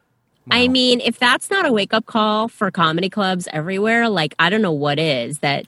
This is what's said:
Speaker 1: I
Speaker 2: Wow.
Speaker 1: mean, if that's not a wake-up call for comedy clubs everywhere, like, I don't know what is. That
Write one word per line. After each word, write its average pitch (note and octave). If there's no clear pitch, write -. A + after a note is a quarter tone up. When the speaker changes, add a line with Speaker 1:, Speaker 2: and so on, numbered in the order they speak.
Speaker 1:
I B3
Speaker 2:
Wow. B3+
Speaker 1:
mean, B3+
if -
that's B3+
not G4
a C#4+
wake-up A3
call G#3+
for G3
comedy E3+
clubs F#3
everywhere, G#3
like, D#3+
I E3
don't A3
know F#3
what C#3+
is. C#3+
That C#3+